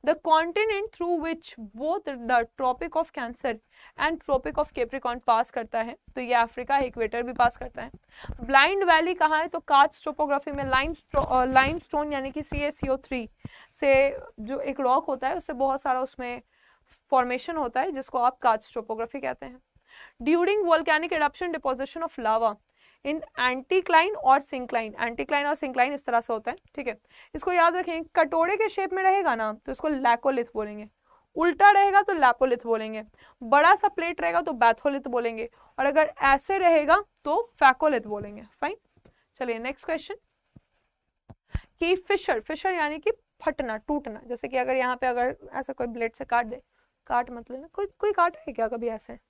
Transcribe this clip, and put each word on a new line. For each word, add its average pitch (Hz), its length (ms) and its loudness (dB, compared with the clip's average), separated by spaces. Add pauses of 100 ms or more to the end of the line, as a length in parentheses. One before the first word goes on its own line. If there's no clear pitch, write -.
The 320 100 2 (120)
continent 403 640 2
through 339 300 -2
which 330 360 -8
both 294 480 -6
the 233 380 0 (140)
Tropic 262 300 -2 (120)
of 330 160 -6
Cancer 240 360 -6 (460)
and 311 220 -2
Tropic 277 300 -2
of 302 200 -2
Capricorn 247 480 -4
pass 233 300 2
करता 226 320 -4
है, 233 140 -8 (180)
तो 262 60 -8
ये 247 140 -2
अफ्रीका 240 420 0
है, 277 100 2
इक्वेटर 233 360 -4
भी 240 100 -6
पास 240 240 2
करता - 260 -14
है। 247 80 -14 (500)
ब्लाइंड 285 440 4
वैली 339 300 4
कहाँ 311 260 2
है? 339 80 -2
तो 330 120 -6
कार्स्ट 285 440 2
टोपोग्राफी 285 460 -2
में 277 140 -6
लाइमस्टो-, 269 600 -2
अ, 254 180 2
लाइमस्टोन 294 680 0
यानी 269 180 -6
कि 302 120 -8
सीएससीओ 285 540 -2
थ्री 254 320 -8 (440)
से 277 460 2 (220)
जो 254 200 -8
एक 277 200 -6
रॉक 262 260 2
होता 262 220 -4
है 320 80 -4
उससे 330 160 -10
बहुत 269 280 -2
सारा 254 200 -2
उसमें 247 420 -8 (680)
फॉर्मेशन 254 460 0
होता 254 240 -2
है 349 120 -2
जिसको 269 260 -6
आप 254 200 0
कार्स्ट 220 360 0
टोपोग्राफी 226 460 -8
कहते - 260 -8
हैं। 254 140 -18 (640)
During 359 420 2
volcanic 320 480 2
eruption 320 460 -2
deposition 269 500 -6
of - 160 -12
lava 220 320 0 (480)
in 311 160 -4 (200)
anticline 330 760 2
और 269 240 4
syncline। 240 600 -6
Anticline 285 460 -2
और 294 100 0
syncline 262 360 0
इस 285 140 -8
तरह 233 140 2
से 233 120 -6
होता 220 180 -6
है, 320 60 -8 (180)
ठीक 254 140 -8
है। 220 80 -6 (380)
इसको 330 180 -4
याद 339 240 4
रखें, 339 260 -4 (120)
कटोरे 339 420 2
के 427 120 0
शेप 381 240 -4
में 381 100 -2
रहेगा 381 320 2
ना, 220 220 -4
तो 269 160 -12
इसको 302 180 -4
laccolith 247 640 0
बोलेंगे, 208 340 -8 (480)
उल्टा 349 340 6
रहेगा 403 320 6
तो 392 120 -2
lapolith 247 500 2
बोलेंगे, 220 400 -4 (380)
बड़ा 294 320 6
सा 403 140 0
प्लेट 339 320 -4
रहेगा 339 200 0
तो 320 140 -4
batholith 233 540 2
बोलेंगे, 233 400 -4 (300)
और 262 80 0
अगर 302 260 2 (120)
ऐसे 277 340 2
रहेगा 339 440 4 (220)
तो 381 280 -2 (100)
phacolith 262 440 4
बोलेंगे। 208 360 -10 (180)
फाइन, 349 160 -4 (580)
चलिए 233 240 -6
नेक्स्ट 247 280 -8
क्वेश्चन 320 280 -6 (1600)
कि 339 180 2
फिशर, 370 440 -2
फिशर 311 340 -4
यानी 311 240 -2
कि 415 120 -2 (320)
फटना, 254 360 -4
टूटना, 226 480 -6
जैसे 240 220 -8
कि 254 80 -4
अगर 254 200 0
यहाँ 254 200 0
पे 254 100 -4
अगर 247 300 0 (160)
ऐसा 269 200 -8
कोई 247 140 -4
ब्लेड 226 280 -6
से 262 100 -10
काट 240 220 0
दे, 247 140 -12 (460)
काट 240 240 -2
मत 233 200 -16
लेना, 269 160 -12
कोई, 392 220 -6
कोई 415 240 -2
काटा 349 340 2
है 285 60 -10
क्या 226 160 -2
कभी 233 200 -4
ऐसे? 226 300 -10 (120)